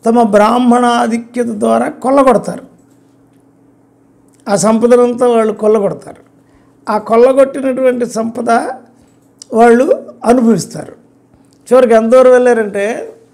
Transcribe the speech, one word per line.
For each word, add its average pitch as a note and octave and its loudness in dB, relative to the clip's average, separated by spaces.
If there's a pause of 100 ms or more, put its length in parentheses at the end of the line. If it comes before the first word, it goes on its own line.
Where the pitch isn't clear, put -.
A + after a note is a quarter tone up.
తమ A#3 2
బ్రాహ్మణాధిక్యత A#3 0
ద్వారా A3+ -2
కొల్లగొడతారు. C4+ -2 (1900)
ఆ G3+ 0
సంపదనంతా A#3+ 2
వాళ్ళు A3+ 0
కొల్లగొడతారు. G#3+ -4 (760)
ఆ G#3+ -2
కొల్లగొట్టినటువంటి B3+ 0
సంపద A#3 -4 (840)
వాళ్ళు A#3+ 2 (120)
అనుభవిస్తారు. A3+ 0 (760)
చివరికి B3 4
ఎంత A3+ 2
దూరం B3+ 6
వెళ్ళారంటే A#3 -2 (180)